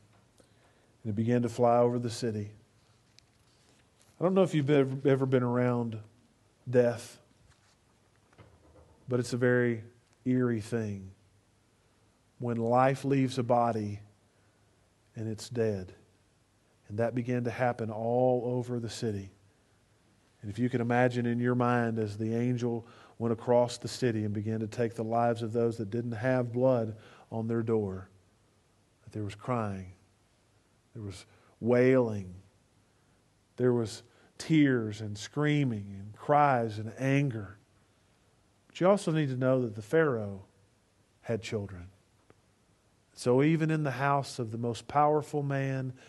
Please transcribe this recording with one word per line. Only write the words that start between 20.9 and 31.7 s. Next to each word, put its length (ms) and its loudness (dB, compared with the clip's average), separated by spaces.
in 140 -2
your 140 2
mind 440 2
as 180 -4
the 180 -2
angel 520 -2
went 140 0
across 460 2
the 100 -8
city 360 -2
and 80 -4
began 280 -4
to 60 -4
take 280 -2
the 100 -4
lives 380 0
of 100 -6
those 260 0
that 120 -6
didn't 220 -4
have 400 -2
blood 440 2
on 180 -6
their 140 0
door, 460 -2
that 80 -20
there 120 -6
was 100 -8
crying, 580 -6
there 80 -14
was 240 -12
wailing, 720 4